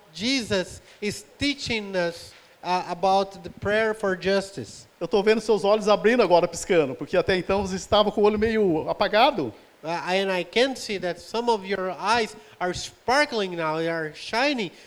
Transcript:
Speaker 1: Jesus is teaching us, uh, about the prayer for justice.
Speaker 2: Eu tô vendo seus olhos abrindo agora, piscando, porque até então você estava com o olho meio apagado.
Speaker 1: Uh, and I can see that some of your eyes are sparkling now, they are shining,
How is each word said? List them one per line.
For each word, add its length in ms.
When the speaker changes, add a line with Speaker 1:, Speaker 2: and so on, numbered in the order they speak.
Speaker 1:
Jesus 680
is 240
teaching 580
us, 360
uh, 260
about 480
the 100
prayer 340
for 260
justice. 640
Speaker 2:
Eu 80
tô 140
vendo 180
seus 240
olhos 240
abrindo 340
agora, 260
piscando, 460
porque 220
até 200
então 300
você 100
estava 360
com 80
o 40
olho 140
meio 520
apagado. 640
Speaker 1:
Uh, 60
and 260
I 80
can 300
see 240
that 220
some 280
of 180
your 320
eyes 380
are 160
sparkling 840
now, 220
they 100
are 260
shining, 560